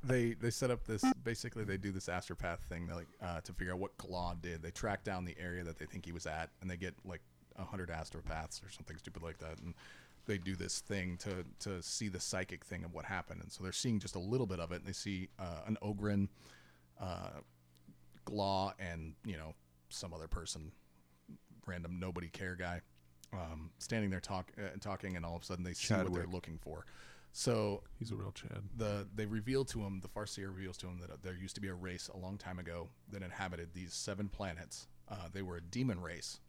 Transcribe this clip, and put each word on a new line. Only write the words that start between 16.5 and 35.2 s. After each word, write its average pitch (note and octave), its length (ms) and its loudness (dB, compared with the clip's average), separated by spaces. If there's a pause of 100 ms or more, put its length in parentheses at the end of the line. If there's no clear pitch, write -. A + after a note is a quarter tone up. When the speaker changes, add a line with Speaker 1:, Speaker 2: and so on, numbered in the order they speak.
Speaker 1:
uh, F2+ 400 -4 (840)
Glaw, G2 540 4
and, E2 340 -2 (120)
you G2 120 0
know, D#2 160 -6 (360)
some F2 240 -6
other D#2+ 140 -4
person, D#2+ 440 -2 (920)
random F2 340 -2
nobody F2 300 0
care F#2 260 -2
guy, F2 260 0 (520)
um, D#2+ 460 -4
standing A2 300 4
there F#2+ 120 2
talk-, F#2 360 -2
uh, G2 220 -4
talking, F#2+ 360 -2
and E2+ 100 0
all E2+ 100 -2
of E2+ 60 -4
a - 40 -12
sudden F2+ 180 0
they F2+ 100 0
see - 200 4
what F#2+ 100 8
they're F2+ 200 4
Speaker 2:
Chadwick. F2 100 -2
Speaker 1:
looking E2+ 280 -4
for. D#2 240 -6 (500)
So G#2+ 460 4 (160)
Speaker 3:
He's A2+ 140 -2
a G#2 40 0
real G2 160 -2
Chad. - 300 -6 (160)
Speaker 1:
the, G#2 380 2
they G#2+ 100 2
reveal A2 400 4
to A#2+ 160 0
him, G2 200 0
the F#2+ 60 -6
Farseer G2 480 -2
reveals F#2 220 -4
to F#2 100 -6
him F2+ 140 -4
that, F2 80 -8
uh, - 140 -8
there F#2 100 -2
used F#2 220 -4
to G2+ 60 -2
be G2 60 0
a F#2+ 60 0
race F2+ 400 -4
a F#2+ 40 -6
long F#2 200 -2
time F#2 220 -4
ago E2+ 300 -2 (200)
that G2 140 -4
inhabited F2 500 -2
these F2+ 220 -6
seven G2+ 340 0
planets. E2+ 580 -4 (220)
Uh, G#2+ 60 -4 (180)